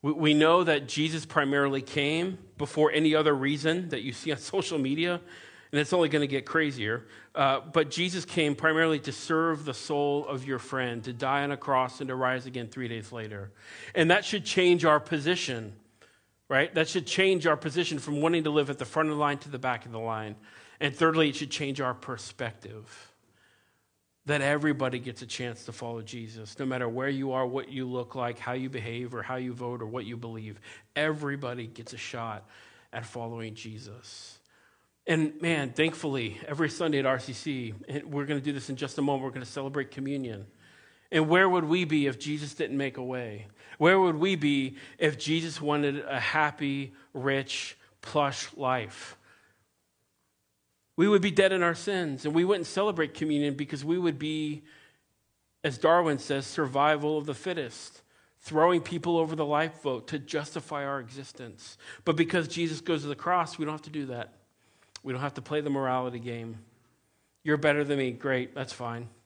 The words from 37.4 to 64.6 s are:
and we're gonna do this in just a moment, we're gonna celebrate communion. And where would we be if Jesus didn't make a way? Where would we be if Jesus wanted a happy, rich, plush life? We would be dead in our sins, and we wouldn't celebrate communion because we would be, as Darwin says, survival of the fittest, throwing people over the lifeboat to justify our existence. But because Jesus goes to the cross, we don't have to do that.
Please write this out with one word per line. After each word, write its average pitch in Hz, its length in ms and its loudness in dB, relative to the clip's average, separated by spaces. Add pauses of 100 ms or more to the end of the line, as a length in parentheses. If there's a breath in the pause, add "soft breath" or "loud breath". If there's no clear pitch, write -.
and 143 240 -6
we're 143 120 -4
gonna 143 160 -2
do 143 120 -4
this 139 180 -8
in 135 60 -6
just 131 220 -6
a 151 40 0
moment, 139 220 0
we're 131 80 -6
gonna 127 120 -10
celebrate 135 460 -6
communion. 135 560 -6 (640 soft breath)
And 156 180 4
where 185 200 8
would 180 160 4
we 175 200 2
be 147 220 2
if 123 140 -2
Jesus 147 340 -6
didn't 139 220 -4
make 135 220 -4
a 131 40 -8
way? 117 460 -8 (300 loud breath)
Where 175 200 8
would 180 160 4
we 180 220 2
be 139 400 2 (220 loud breath)
if 147 200 2
Jesus 160 420 -2
wanted 147 440 0
a 131 160 -4
happy, 139 720 0 (200 loud breath)
rich, 135 640 -2 (240 soft breath)
plush - 560 -2
life? 127 600 -4 (1800 soft breath)
We 180 140 6
would 202 140 8
be 196 100 2
dead 190 180 6
in 180 140 4
our 170 100 4
sins, 170 500 -2
and 151 80 0
we 165 120 6
wouldn't 185 220 2
celebrate 185 480 0
communion 147 400 0
because 139 300 -6
we 170 140 2
would 165 220 0
be, 151 420 -4 (1000 soft breath)
as 135 140 0
Darwin 165 420 6
says, 135 260 -2
survival 147 720 2
of 147 80 -4
the 147 80 -4
fittest, - 680 -8 (380 soft breath)
throwing 165 420 6
people 170 340 -2
over 160 180 2
the 156 100 0
lifeboat 147 640 0
to 151 120 -4
justify 147 640 -6
our 139 160 -4
existence. 123 760 -16 (280 loud breath)
But 160 100 4
because 165 320 4
Jesus 165 340 -2
goes 156 220 0
to 147 60 -6
the 143 80 -6
cross, 175 420 0
we 156 60 -2
don't 151 100 -4
have 151 80 -12
to 151 80 -16
do 147 160 -6
that. 117 280 -8 (680 soft breath)